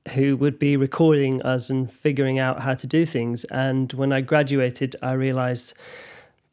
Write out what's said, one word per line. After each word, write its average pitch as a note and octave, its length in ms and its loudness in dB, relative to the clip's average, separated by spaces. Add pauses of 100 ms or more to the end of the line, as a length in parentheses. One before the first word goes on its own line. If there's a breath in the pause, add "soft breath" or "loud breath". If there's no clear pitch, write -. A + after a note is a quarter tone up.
(140)
who C3+ 240 2
would C#3+ 220 0
be C#3+ 180 2
recording C3+ 640 2
us B2+ 300 -2
and C3 200 -2
figuring C3+ 460 0
out C3 240 0
how C3+ 140 0
to C3 100 -8
do D#3 220 2
things. A#2+ 380 -4
And C3 480 -2
when C3+ 200 0
I C3+ 80 0
graduated, C3+ 800 0
I C3 120 -2
realised C3 600 -2 (800 loud breath)